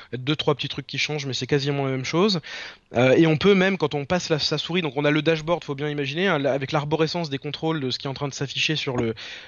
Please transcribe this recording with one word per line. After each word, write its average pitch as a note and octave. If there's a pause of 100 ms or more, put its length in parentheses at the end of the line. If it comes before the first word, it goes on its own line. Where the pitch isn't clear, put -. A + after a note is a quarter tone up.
(120)
Il B2+
y -
a -
deux, D3
trois -
petits C#3
trucs -
qui -
changent, D3
mais C3
c'est B2
quasiment C#3
la C3+
même C3
chose. F#3 (540)
Euh, B2+
et D#3+
on D#3+
peut G3
même, F#3+
quand D3+
on C#3+
passe F3+
la, D#3+
sa D3
souris, E3+
donc C3+
on D3
a D3
le D3+
dashboard, D#3+
faut D3
bien C#3+
imaginer, D3
hein, D3
avec C3+
l'arborescence D#3
des C#3
contrôles D#3+
de C3
ce A#2
qui -
est C#3
en -
train C#3+
de C3
s'afficher D3+
sur C3+
le, A2+ (320)